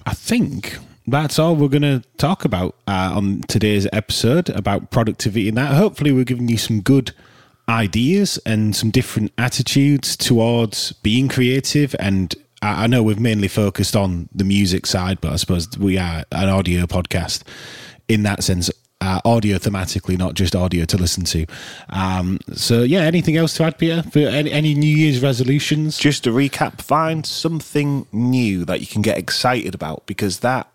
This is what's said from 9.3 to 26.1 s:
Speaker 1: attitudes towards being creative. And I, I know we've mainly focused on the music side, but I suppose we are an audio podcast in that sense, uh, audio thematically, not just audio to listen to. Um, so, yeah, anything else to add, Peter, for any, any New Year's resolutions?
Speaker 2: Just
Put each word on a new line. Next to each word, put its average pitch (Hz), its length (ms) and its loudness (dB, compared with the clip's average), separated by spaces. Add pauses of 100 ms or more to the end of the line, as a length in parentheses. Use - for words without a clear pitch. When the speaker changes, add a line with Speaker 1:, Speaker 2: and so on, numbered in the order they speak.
Speaker 1:
attitudes 135 800 0
towards 117 720 0 (100)
being 123 260 2
creative. 131 720 0
And 95 360 0 (260)
I, 104 240 -2
I - 20 4
know 120 160 4
we've 107 160 2
mainly 107 300 2
focused 101 480 0
on 92 380 0
the 101 100 0
music 98 400 2
side, 92 380 -2
but 67 100 -2
I 85 40 -2
suppose 87 300 -2 (120)
we 98 180 2
are 85 340 -4
an 98 200 0
audio 90 340 2
podcast - 580 -2 (640)
in 110 180 2
that 101 200 -2
sense, 87 260 0 (300)
uh, 92 240 -2
audio 107 320 2
thematically, 95 600 -4
not 90 160 -2
just 95 200 0
audio 90 300 0
to 95 140 0
listen 87 260 -2
to. 80 220 -2 (420)
Um, 92 500 -2 (140)
so, 117 300 0
yeah, 156 180 2
anything 160 380 2
else 165 160 0
to 160 100 0
add, 160 140 -2
Peter, 165 240 0
for - 160 0
any, 147 340 2
any 151 220 2
New 151 200 4
Year's 151 280 4
resolutions? 143 760 0
Speaker 2:
Just 143 280 2